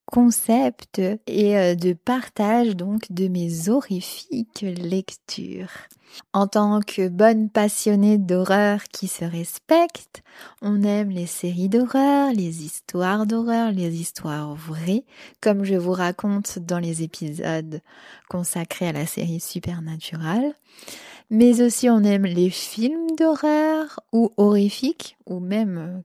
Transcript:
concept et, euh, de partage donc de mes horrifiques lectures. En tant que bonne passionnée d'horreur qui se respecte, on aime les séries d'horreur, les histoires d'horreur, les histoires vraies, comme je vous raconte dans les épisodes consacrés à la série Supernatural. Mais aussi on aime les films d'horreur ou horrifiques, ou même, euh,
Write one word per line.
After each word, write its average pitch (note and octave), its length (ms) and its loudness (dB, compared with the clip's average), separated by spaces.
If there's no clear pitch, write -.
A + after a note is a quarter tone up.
concept A#3+ 960 2
et, G#3 300 2
euh, F3+ 180 4
de F3 200 2
partage A3+ 840 0
donc G3+ 340 -4
de F#3 180 -2
mes E3+ 420 -2
horrifiques A#3 880 -4
lectures. F#3 1120 -6
En G3 120 4
tant G#3 340 2
que F#3+ 280 -2
bonne G#3+ 400 4
passionnée G#3 720 2
d'horreur F#3+ 640 2
qui - 160 -8
se - 160 -8
respecte, F3+ 1000 -2
on G#3 220 0
aime G#3 260 0
les F3 180 -4
séries F3+ 440 -4
d'horreur, C4+ 640 2
les E3 300 -4
histoires F#3 640 -2
d'horreur, A#3 460 0
les E3+ 260 -2
histoires D3+ 560 -8
vraies, D#3+ 500 -4
comme G3+ 240 2
je G3 100 0
vous F3+ 180 0
raconte F#3+ 680 -2
dans F3 200 -4
les E3 240 -4
épisodes D#3+ 760 -6
consacrés F3 600 -4
à D#3+ 40 -2
la D3+ 140 -4
série E3+ 340 -4
Supernatural. E3 1120 -6
Mais A#3 320 6
aussi A#3+ 260 4
on A3 160 6
aime G3+ 220 4
les F3 240 2
films D#4+ 680 -4
d'horreur D#4 840 0
ou A3+ 240 2
horrifiques, G#3 880 2
ou F3+ 160 -8
même, F#3+ 380 -2
euh, F3+ 260 -8